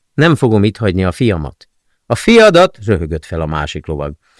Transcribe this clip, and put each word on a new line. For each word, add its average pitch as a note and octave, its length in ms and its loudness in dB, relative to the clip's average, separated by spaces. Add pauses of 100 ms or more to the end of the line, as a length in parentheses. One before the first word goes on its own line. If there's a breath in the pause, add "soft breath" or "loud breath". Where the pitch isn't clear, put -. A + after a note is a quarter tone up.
(140)
„Nem D#3 220 2
fogom A2 280 2
itt G#2+ 140 -2
hagyni F#2+ 280 -2
a F#2 60 -2
fiamat.” E2+ 580 -4 (360)
„A A#2+ 100 -4
fiadat?” G#3 680 4
röhögött E2 400 -4
fel E2 160 -8
a D#2+ 40 -6
másik D2+ 400 -8
lovag. D2 300 -10 (240 soft breath)